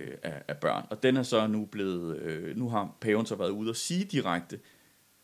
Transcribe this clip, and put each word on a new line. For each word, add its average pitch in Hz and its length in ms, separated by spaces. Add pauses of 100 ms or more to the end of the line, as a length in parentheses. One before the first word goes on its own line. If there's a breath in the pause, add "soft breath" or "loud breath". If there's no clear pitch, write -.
(220)
af, 73 260
af - 80
børn. 58 340
Og 107 120
den 131 140
er 131 60
så 110 240
nu 107 180
blevet, 90 540
øh, 80 380
nu 120 120
har 101 320
paven 110 260
så 113 80
været 95 160
ude 107 200
og 113 60
sige 180 280
direkte, 101 540 (640 soft breath)